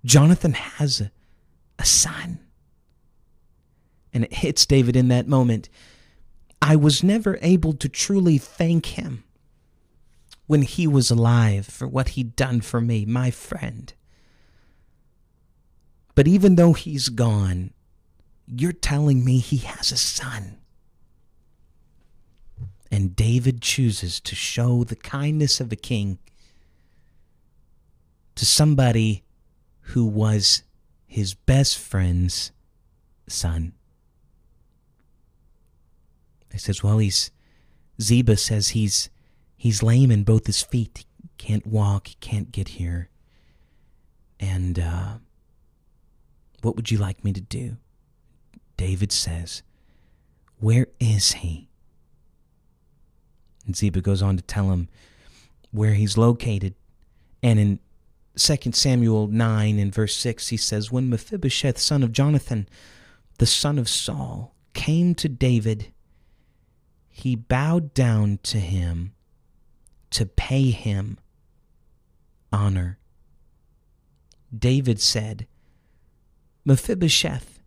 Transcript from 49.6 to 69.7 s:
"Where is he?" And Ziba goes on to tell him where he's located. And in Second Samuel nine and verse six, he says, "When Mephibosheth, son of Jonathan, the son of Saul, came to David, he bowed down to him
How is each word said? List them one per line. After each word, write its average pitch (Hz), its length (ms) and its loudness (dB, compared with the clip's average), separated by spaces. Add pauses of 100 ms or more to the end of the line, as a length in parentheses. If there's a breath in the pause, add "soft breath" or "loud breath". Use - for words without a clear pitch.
"Where 113 280 2 (120)
is 107 340 0
he?" - 360 -10 (2000)
And 95 100 -6
Ziba 95 240 0
goes 98 220 0
on 98 140 0
to 87 60 -6
tell 98 280 -2
him 87 180 -2 (840 soft breath)
where 107 220 2
he's 101 220 0
located. 110 580 2 (680)
And 113 160 4
in 101 220 2 (560)
Second - 380 -2
Samuel 113 520 2
nine 107 520 0
and 98 160 -2
verse 107 200 -2
six, - 340 -6
he 117 80 -6
says, 104 340 -4
"When 127 200 -2
Mephibosheth, 135 680 -4
son 143 240 0
of 117 100 0
Jonathan, 135 560 0 (720 soft breath)
the 117 80 4
son 147 320 0
of 117 100 -2
Saul, - 680 -8 (180)
came 170 440 0
to - 120 -4
David, 113 640 -2 (1160)
he - 260 -6
bowed 143 600 -2
down 107 480 2
to - 180 -4
him 87 540 -4 (960)